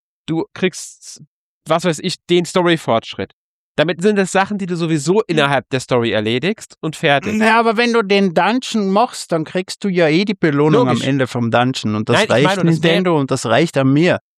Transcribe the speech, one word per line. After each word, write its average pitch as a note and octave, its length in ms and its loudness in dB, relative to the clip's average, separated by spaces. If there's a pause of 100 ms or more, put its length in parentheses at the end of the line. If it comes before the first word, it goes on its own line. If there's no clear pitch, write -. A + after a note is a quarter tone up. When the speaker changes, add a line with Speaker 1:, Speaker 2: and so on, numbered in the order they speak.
(260)
Speaker 1:
Du D#3+ 280 -4
kriegst, - 680 -8 (460)
was E3 160 0
weiß E3+ 160 -2
ich, F3+ 160 -6 (140)
den F3 160 2
Story-Fortschritt. E3 880 -2 (440)
Damit D#3+ 240 0
sind G#3 160 2
das F#3+ 160 -2
Sachen, G3 240 0
die G3 80 -6
du F3+ 100 -4
sowieso E3 460 0
innerhalb C#3+ 480 0
der C3 100 -2
Story A#2 320 0
erledigst A#2 720 -2
und D#3+ 160 -8
fertig. E3 420 0
Speaker 2:
Ja, A3 200 4
aber A3+ 180 0
wenn A#3 160 0
du A3+ 80 2
den G3 320 0
Dungeon G3+ 560 0
machst, A3 420 -2
dann D#3+ 140 -2
kriegst - 400 -8
du - 20 -2
ja F3 220 2
eh E3+ 160 2
die G#3 80 -2
Belohnung D#3 540 2
Speaker 1:
Logisch. A#2 160 0
Speaker 2:
am - 40 -4
Ende C3 200 0
vom A#2 240 -4
Dungeon. A#2+ 440 0
Und G#2+ 140 -4
das B2 80 2
Speaker 1:
Nein, G3 80 2
ich - 60 -2
Speaker 2:
reicht A#2 120 2
Speaker 1:
meine, F#3 120 2
das F3+ 100 0
wär E3 60 4
Speaker 2:
Nintendo E3+ 460 2
und C3+ 140 -2
das C3 140 -4
reicht B2+ 320 2
an C3+ 160 2
mir. D#3 260 2 (180)